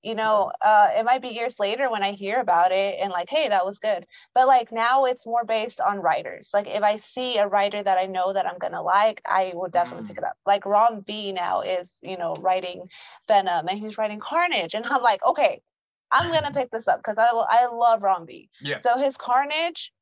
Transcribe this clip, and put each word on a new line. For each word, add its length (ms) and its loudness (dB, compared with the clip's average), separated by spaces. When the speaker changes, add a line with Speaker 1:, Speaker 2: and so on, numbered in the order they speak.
Speaker 1:
You 120 -8
know, 360 0
Speaker 2:
Okay. 0 -
Speaker 1:
uh, 340 6
it 100 2
might 160 2
be 80 -10
years 300 -6
later 300 0
when 140 -2
I 100 -2
hear 260 -4
about 320 2
it 300 0
and, 100 -2
like, 180 -4
"Hey, 200 0
that 160 2
was 140 -8
good." 260 -2
But, 120 6
like, 240 4
now 340 2
it's 200 -2
more 180 -2
based 380 -4
on 180 0
writers. 540 -4
Like, 140 0
if 160 -4
I 140 2
see 400 -6
a 100 2
writer 360 0
that 140 2
I 80 0
know 260 -2
that 160 -2
I'm 120 -8
gonna 220 -6
like, 440 2
I 300 0
will 140 -6
definitely 340 -2
Speaker 2:
Mm. 40 -14
Speaker 1:
pick 120 -14
it 40 -8
up. 220 -8
Like, 200 2
Ron 360 2
B 320 -8
now 280 -2
is, 400 -6
you 160 -10
know, 200 -4
writing 500 -4
Venom 400 2
and 120 -4
he's 180 -10
writing 240 -2
Carnage. 540 0
And 100 -4
I'm 160 0
like, 220 2
"Okay, 380 2
I'm 200 2
gonna 220 0
Speaker 3:
<laughs> 0 -
Speaker 1:
pick 180 -2
this 160 -4
up," 160 2
'cause 140 -4
I, 100 4
I 400 2
love 360 2
Ron 220 0
B. 240 -20
Speaker 2:
Yeah. 200 -6
Speaker 1:
So 180 0
his 200 -2
Carnage 720 -2